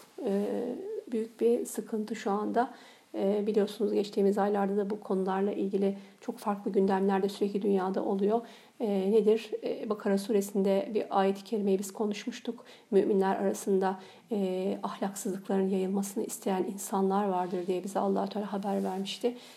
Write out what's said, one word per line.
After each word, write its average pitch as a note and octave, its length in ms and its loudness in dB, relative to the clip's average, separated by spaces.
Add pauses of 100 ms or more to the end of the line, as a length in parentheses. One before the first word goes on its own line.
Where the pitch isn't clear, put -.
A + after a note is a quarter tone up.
(260)
e, G3+ 200 0 (680)
büyük A3+ 300 -4
bir A#3 240 4
sıkıntı A3 500 -6
şu G#3 160 -4
anda. G#3+ 420 0 (420)
E, G#3 320 0
biliyorsunuz G#3 460 0
geçtiğimiz G3+ 440 2
aylarda G3+ 400 2
da G3+ 120 0
bu G#3 100 -4
konularla F#3+ 520 0
ilgili G3 460 0 (240)
çok - 160 -8
farklı G3+ 340 -4
gündemler G3 520 4
de G3+ 60 0
sürekli G3+ 320 -2
dünyada F#3+ 440 2
oluyor. G#3 360 2 (380)
E, G3+ 320 2
nedir? A3 400 4 (120)
E, - 260 -4
Bakara G3+ 280 2
suresinde G3 760 2
bir - 260 0
ayet-i G3 240 2
kerimeyi G3+ 360 0
biz G3 140 -8
konuşmuştuk. A3 720 -6 (260)
Müminler G3 440 4
arasında, F#3+ 640 0 (320)
e, G3 520 -2
ahlaksızlıkların G3 840 -2
yayılmasını G3 540 0
isteyen - 400 -2
insanlar G3 640 0
vardır F3+ 400 -2
diye F#3 160 -2
bize G3 160 -4
Allah-u G3 300 0
Teala G3+ 240 -6
haber G3 300 -2
vermişti. G3 540 -4 (200)